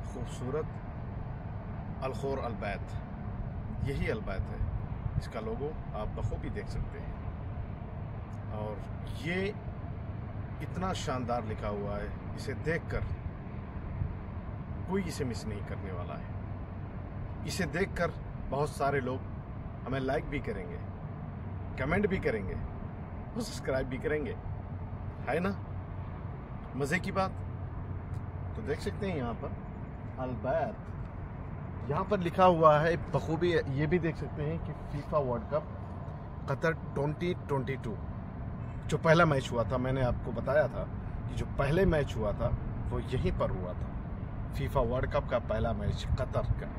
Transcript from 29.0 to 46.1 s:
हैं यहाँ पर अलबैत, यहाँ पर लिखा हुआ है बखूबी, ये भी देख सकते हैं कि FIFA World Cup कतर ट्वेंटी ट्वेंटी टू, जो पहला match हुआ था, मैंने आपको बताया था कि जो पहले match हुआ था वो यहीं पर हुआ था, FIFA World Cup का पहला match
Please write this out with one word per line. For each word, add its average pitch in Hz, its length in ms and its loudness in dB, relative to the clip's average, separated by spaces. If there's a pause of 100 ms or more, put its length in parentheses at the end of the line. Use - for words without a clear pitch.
हैं 175 100 0
यहाँ 120 160 0
पर 135 180 -4 (680)
अलबैत, 127 560 0 (1120)
यहाँ 165 140 2
पर 196 160 2
लिखा 175 260 6
हुआ 160 340 12
है 165 160 6 (160)
बखूबी, 160 400 4 (280)
ये 156 80 4
भी 175 120 6
देख 156 180 2
सकते 147 260 -4
हैं 160 220 0
कि 151 80 -2 (180)
FIFA 143 280 0
World 120 320 0
Cup 156 160 0 (840)
कतर 160 240 4 (200)
ट्वेंटी 147 400 2 (100)
ट्वेंटी 135 340 2
टू, 110 200 -4 (880)
जो 151 120 2
पहला 160 260 10
match 139 260 4
हुआ 117 120 4
था, 117 160 2
मैंने 131 240 4
आपको 123 280 2
बताया 131 360 4
था 95 200 -2 (400)
कि - 80 -2
जो - 100 0 (120)
पहले 151 300 6
match 156 280 4
हुआ 107 180 2
था 113 160 2 (400)
वो 123 100 2
यहीं 127 400 2
पर 117 120 4
हुआ 90 220 -2
था, - 200 -2 (600)
FIFA 135 320 4
World 127 260 2
Cup 143 180 2
का 123 140 4
पहला 113 300 2
match 104 320 0 (120)